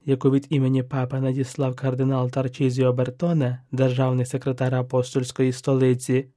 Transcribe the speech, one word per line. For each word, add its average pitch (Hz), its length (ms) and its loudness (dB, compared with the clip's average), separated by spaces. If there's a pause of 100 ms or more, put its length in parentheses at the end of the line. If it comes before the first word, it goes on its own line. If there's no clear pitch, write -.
яку 135 260 2
від 139 200 2
імені 131 320 2
папи 131 380 -4
надіслав 131 560 -2
кардинал 131 540 0
Тарчізіо 127 600 0
Бертоне, 127 720 0 (100)
державний 127 540 2
секретар 127 480 -2
апостольської 127 800 0
столиці 127 760 2 (100)